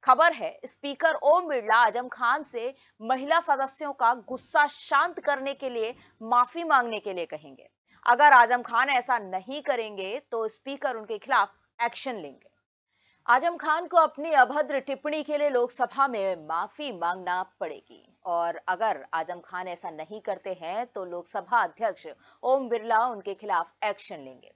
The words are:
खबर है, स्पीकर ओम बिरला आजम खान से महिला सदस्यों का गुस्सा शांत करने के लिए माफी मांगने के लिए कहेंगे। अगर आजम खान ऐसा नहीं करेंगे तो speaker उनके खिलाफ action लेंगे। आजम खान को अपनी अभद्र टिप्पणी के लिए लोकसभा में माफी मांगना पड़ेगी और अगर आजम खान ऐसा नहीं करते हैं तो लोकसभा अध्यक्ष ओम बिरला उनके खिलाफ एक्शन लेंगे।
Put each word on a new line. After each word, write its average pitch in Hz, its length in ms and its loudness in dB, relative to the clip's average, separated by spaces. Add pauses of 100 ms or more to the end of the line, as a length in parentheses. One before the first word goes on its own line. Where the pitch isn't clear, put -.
खबर 311 300 6
है, 214 320 -8
स्पीकर 285 500 -2
ओम 339 320 4
बिरला 226 300 2
आजम 240 320 2
खान 254 360 -2
से 247 280 -8 (300)
महिला 269 380 0
सदस्यों 277 520 -2
का 240 200 2 (140)
गुस्सा 294 420 0
शांत 320 520 -2
करने 277 340 -2
के 277 140 -8
लिए 233 260 -6 (280)
माफी 240 420 0
मांगने 240 340 2
के 196 140 -8
लिए 175 140 -6
कहेंगे। 147 420 -18 (360)
अगर 277 280 8
आजम 240 280 8
खान 240 280 0
ऐसा 254 300 0
नहीं 196 420 -8
करेंगे 220 580 -4 (120)
तो 226 160 -4
speaker 269 480 -8
उनके 214 220 -10
खिलाफ 214 320 0 (300)
action 233 360 -4
लेंगे। 147 340 -14 (760)
आजम 294 320 2
खान 311 300 -2
को 349 100 2
अपनी 311 380 2
अभद्र 285 460 4
टिप्पणी 294 420 -4
के 302 140 -4
लिए 294 120 2
लोकसभा 247 580 0
में 190 400 -4
माफी 196 460 -6
मांगना 180 480 -4 (180)
पड़ेगी 143 440 -12 (240)
और 170 420 -2
अगर 185 440 -2
आजम 165 280 -6
खान 185 260 -10
ऐसा 175 240 -10
नहीं 160 300 -14
करते 185 400 -8
हैं 190 260 -6
तो 196 200 -10
लोकसभा 180 540 -2
अध्यक्ष 190 460 -4 (360)
ओम 254 260 2
बिरला 220 380 0
उनके 202 260 -8
खिलाफ 185 400 -4 (120)
एक्शन 208 320 -6
लेंगे। 131 380 -20